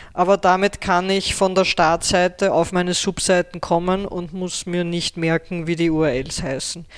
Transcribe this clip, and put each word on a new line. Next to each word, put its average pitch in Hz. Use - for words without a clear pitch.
aber 180
damit 190
kann 185
ich 196
von 190
der 190
Startseite 180
auf 165
meine 180
Subseiten 180
kommen 180
und 175
muss 185
mir 175
nicht 170
merken, 165
wie 170
die 165
U 156
R 147
Ls 131
heißen. 135